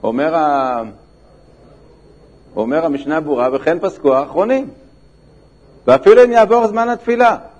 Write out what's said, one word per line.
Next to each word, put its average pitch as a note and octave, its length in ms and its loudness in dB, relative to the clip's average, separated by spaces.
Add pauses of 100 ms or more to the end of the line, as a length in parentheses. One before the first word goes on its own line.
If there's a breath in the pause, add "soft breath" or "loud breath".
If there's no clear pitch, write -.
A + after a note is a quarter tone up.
אומר C#3 320 -2
ה-, C#3 480 -2 (1700)
אומר C3 300 -4
המשנה C#3+ 340 -4
ברורה, C3 320 -4
"וכן D#3 260 -2
פסקו D#3 360 -2
האחרונים, G3+ 540 -2 (1160)
ואפילו G3+ 380 6
אם A#3+ 60 0
יעבור A3+ 360 2
זמן A3+ 220 -2
התפילה A#3 480 0 (240)